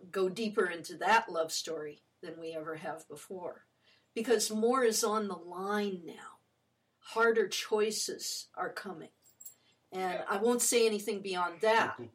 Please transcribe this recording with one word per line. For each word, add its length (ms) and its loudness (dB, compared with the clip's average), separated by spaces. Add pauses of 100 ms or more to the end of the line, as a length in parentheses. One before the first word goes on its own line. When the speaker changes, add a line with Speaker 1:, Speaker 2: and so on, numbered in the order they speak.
(120)
Speaker 1:
go 180 2
deeper 380 0
into 300 -8
that 320 4
love 220 0
story 520 -8 (180)
than 180 -12
we 140 -8
ever 220 -6
have 320 -10
before. 580 -12 (480)
Because 380 2
more 320 4
is 200 4
on 240 2
the 80 -4
line 680 -2
now. 340 -16 (600)
Harder 480 4
choices 1080 -2
are 160 -4
coming. 380 -10 (840)
And 220 -2
Speaker 2:
Yeah. 160 -4
Speaker 1:
I 80 0
won't 240 2
say 240 4
anything 360 0
beyond 400 -4
that, 380 4 (160)